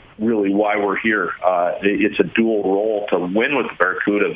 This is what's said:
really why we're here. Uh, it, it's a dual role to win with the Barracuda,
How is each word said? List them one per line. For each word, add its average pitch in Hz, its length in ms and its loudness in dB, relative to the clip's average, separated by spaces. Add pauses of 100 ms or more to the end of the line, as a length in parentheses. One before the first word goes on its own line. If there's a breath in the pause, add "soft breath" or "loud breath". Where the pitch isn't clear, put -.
(180)
really 107 340 0
why 104 260 2
we're 98 200 0
here. 104 320 0 (160)
Uh, 87 280 2 (100)
it, 101 280 0
it's - 80 0
a 104 40 6
dual 110 400 0
role 104 480 0
to 92 80 2
win 107 360 0
with 120 120 0
the - 100 -12
Barracuda, 92 580 0